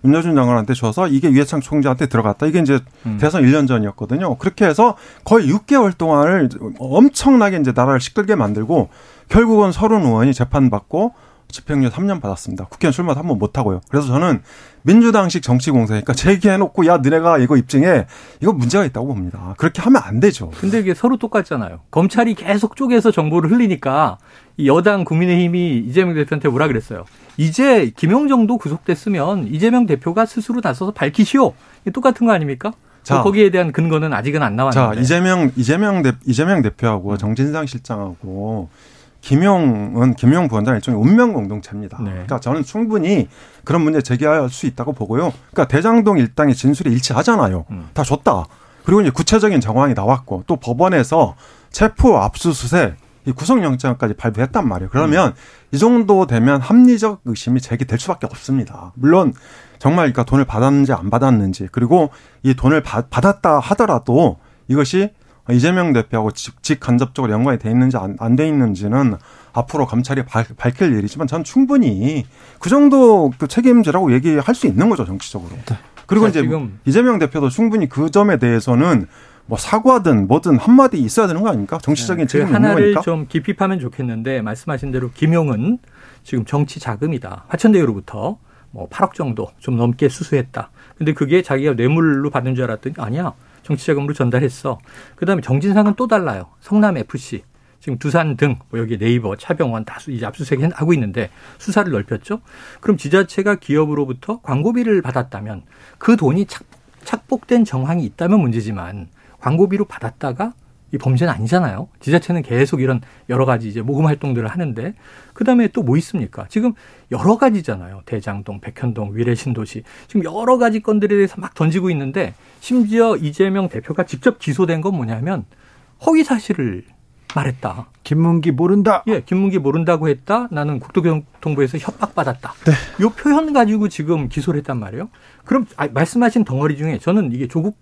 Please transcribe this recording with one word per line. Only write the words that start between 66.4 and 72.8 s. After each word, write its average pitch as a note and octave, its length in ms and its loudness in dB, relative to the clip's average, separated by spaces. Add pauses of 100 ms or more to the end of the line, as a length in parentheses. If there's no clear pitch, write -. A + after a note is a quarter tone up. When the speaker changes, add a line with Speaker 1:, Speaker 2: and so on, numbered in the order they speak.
Speaker 1:
직간접적으로 B2+ 680 -2
연관이 A#2+ 260 0
돼 A2 120 -6
있는지 B2+ 260 2
안, G2 220 -6
안 A2+ 180 0
돼 D#3 120 2
있는지는 A2+ 680 0 (360)
앞으로 B2 340 -4
검찰이 B2+ 380 -4
밝-, - 320 -4
밝힐 B2 400 0
일이지만 G#2 300 -4
전 D#3 180 -6
충분히 D#3 800 0 (340)
그 - 120 -8
정도 B3+ 680 6